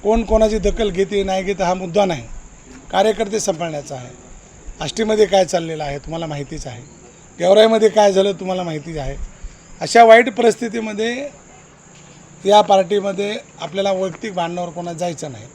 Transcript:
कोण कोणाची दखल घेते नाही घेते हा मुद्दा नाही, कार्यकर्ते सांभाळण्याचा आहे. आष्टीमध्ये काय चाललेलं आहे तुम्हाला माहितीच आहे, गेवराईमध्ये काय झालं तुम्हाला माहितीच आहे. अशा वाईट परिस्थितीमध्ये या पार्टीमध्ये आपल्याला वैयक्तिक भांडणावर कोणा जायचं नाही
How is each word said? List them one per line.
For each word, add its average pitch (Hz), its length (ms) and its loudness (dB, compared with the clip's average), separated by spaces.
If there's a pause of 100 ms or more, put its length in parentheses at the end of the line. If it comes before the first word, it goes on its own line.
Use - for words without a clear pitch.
कोण 220 200 2
कोणाची 220 340 2
दखल 208 320 0
घेते 196 340 -2
नाही 190 200 -2
घेते 190 200 -4
हा 180 100 0
मुद्दा 185 320 0
नाही, 151 180 -4 (680)
कार्यकर्ते 208 480 0
सांभाळण्याचा 156 560 -6
आहे. 123 360 -18 (480)
आष्टीमध्ये 214 460 0
काय 190 200 4
चाललेलं 165 380 -4
आहे 143 140 -6
तुम्हाला 160 280 -8
माहितीच 147 420 -10
आहे, 117 140 -14 (580)
गेवराईमध्ये 214 500 4
काय 202 240 4
झालं 196 180 2
तुम्हाला 185 320 -6
माहितीच 156 340 -8
आहे. 139 180 -8 (680)
अशा 233 220 8
वाईट 226 300 8
परिस्थितीमध्ये 226 920 -4 (1200)
या 208 160 8
पार्टीमध्ये 196 760 0 (240)
आपल्याला 190 300 -4
वैयक्तिक 190 420 -6
भांडणावर 175 360 -6
कोणा 170 240 -10
जायचं 160 380 -8
नाही 107 120 -16 (120)